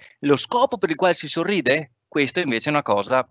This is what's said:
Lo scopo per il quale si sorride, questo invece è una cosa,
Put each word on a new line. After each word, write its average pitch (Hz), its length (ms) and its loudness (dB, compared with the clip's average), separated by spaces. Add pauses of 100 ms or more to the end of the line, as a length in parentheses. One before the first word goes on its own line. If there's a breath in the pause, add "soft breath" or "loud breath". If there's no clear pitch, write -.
(200 loud breath)
Lo 143 180 2
scopo 240 400 0
per 190 120 0
il 208 60 -4
quale 185 180 2
si 165 140 -10
sorride, 165 640 -2 (160)
questo 143 320 -2
invece 135 300 -2
è - 40 0
una 147 80 2
cosa, 117 500 0